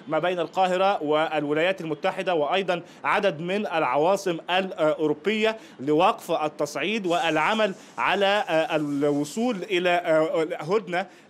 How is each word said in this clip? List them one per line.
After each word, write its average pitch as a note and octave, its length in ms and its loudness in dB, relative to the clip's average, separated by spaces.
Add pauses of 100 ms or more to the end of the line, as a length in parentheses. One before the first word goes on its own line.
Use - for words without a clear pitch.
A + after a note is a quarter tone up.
ما D#3 120 0
بين F3+ 200 -2
القاهرة F#3 640 0
والولايات D#3 760 0
المتحدة F3+ 520 -4
وأيضًا E3+ 480 0 (220)
عدد F3+ 360 0
من F#3+ 280 -4
العواصم E3 680 0 (120)
الأوروبية F#3 1080 0 (220)
لوقف D#3 520 2
التصعيد D#3 760 -4
والعمل E3+ 640 2 (240)
على، G3 520 2
آه، D#3+ 260 0
الوصول D3 800 0
إلى، F3+ 340 0
آه، E3 580 2 (140)
هدنة، F3+ 460 -2 (220)